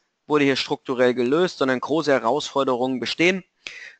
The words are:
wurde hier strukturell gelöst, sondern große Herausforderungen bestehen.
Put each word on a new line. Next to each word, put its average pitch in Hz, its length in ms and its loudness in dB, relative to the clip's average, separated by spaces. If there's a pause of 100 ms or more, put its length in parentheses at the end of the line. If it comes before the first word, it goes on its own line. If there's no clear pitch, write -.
(260)
wurde 147 200 2
hier 135 100 4
strukturell 127 580 0
gelöst, 135 440 0
sondern 131 220 0
große 147 320 0
Herausforderungen 131 880 0
bestehen. 175 440 0 (560)